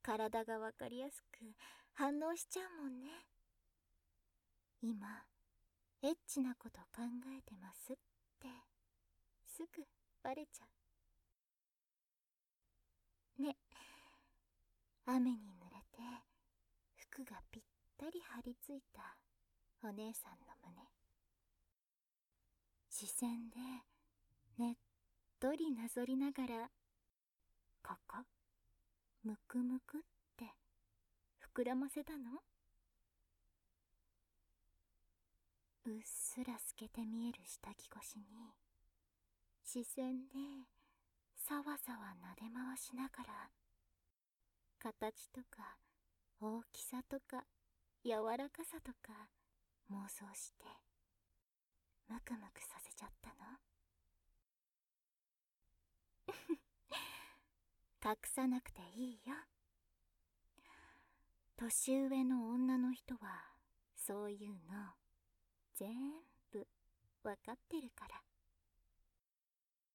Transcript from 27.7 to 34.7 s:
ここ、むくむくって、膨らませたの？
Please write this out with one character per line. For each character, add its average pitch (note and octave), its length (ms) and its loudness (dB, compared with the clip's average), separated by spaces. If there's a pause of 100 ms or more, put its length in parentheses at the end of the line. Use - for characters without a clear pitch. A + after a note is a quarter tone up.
こ - 140 -6 (100)
こ、 B3 180 -6 (1000)
む G#3+ 140 0 (100)
く - 100 0
む B3 240 4
く - 180 -4
っ - 20 -10 (360)
て、 A3 180 -8 (1000)
膨 A#3+ 100 6
ら B3+ 100 4
ま C4+ 140 4
せ D4 160 -2
た D#4 120 -6
の？ C4 240 -6 (3500)